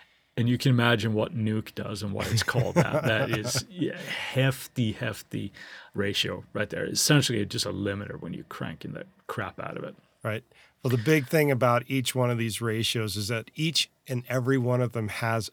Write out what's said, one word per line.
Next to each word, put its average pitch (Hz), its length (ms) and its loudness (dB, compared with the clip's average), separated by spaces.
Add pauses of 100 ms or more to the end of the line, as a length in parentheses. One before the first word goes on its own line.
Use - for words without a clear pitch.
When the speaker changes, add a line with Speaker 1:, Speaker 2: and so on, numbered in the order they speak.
(380)
Speaker 1:
And 117 120 4
you 123 80 4
can 139 120 2
imagine 117 440 4
what 107 200 0
nuke 110 400 -2
does 104 280 -6
and 101 100 -4
why 104 140 -2
it's 107 160 2
called 98 320 0
that. - 300 2
That 110 260 2
is 123 360 -2
Speaker 2:
<laughs> - 40 -20
Speaker 1:
yeah, 180 260 -4
hefty, - 960 -2
hefty 107 580 -8 (440)
ratio 101 580 -2
right 101 160 -2
there. - 160 -4
Essentially, 123 600 4
just - 180 -4
a 95 80 -4
limiter 101 480 -4
when 85 140 -8
you're - 100 -10
cranking - 480 -10
the - 140 -10 (220)
crap 98 300 -8
out - 200 -8
of - 60 -10
it. - 100 -12 (280)
Speaker 2:
Right. 110 220 -4 (380)
Well, 131 80 0
the 127 120 4
big 156 260 4
thing 151 220 4
about 120 380 4
each 135 260 0
one 123 160 2
of 120 60 0
these 113 240 -2
ratios 110 560 -2
is 104 120 -4
that 113 260 -4
each 156 340 -2 (180)
and 123 220 -4
every 131 300 2
one 123 240 2
of 120 100 -2
them 110 160 -2
has 113 440 -2